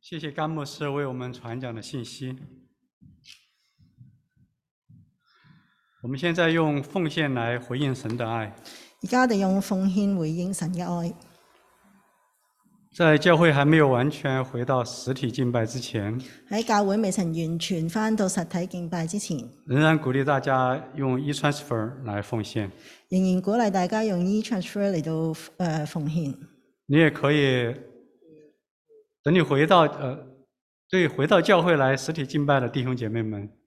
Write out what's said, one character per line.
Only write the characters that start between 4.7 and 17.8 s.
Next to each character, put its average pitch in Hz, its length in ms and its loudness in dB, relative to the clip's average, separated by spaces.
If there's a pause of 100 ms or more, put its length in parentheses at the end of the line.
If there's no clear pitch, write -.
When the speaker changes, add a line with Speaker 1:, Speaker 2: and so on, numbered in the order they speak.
Speaker 1:
我 - 60 -12
们 131 100 -4
现 170 160 -2
在 170 180 4
用 156 300 2
奉 160 300 -2
献 143 240 -2
来 120 240 -2
回 123 180 -8
应 139 160 0
神 120 240 -6
的 123 140 -4
爱。 110 240 -6 (480)
Speaker 2:
而 - 60 -8
家 254 140 2
我 254 40 4
哋 240 120 2
用 190 220 2
奉 190 300 0
獻 202 260 0
回 156 140 -2
應 175 240 -4
神 170 180 -4
嘅 175 160 -6
愛。 170 240 -4 (1800)
Speaker 1:
在 156 240 6
教 170 180 6
會 165 160 6
還 143 140 4
沒 156 120 8
有 147 100 8
完 127 200 4
全 131 360 -2
回 120 200 -6
到 127 200 2
實 - 280 -8
體 131 160 -4
敬 123 220 0
拜 120 160 2
之 127 140 -6
前， 110 360 -4 (340)
Speaker 2:
喺 214 140 -2
教 208 200 2
會 196 140 2
未 214 120 0
曾 185 220 0
完 165 260 -4
全 165 300 -2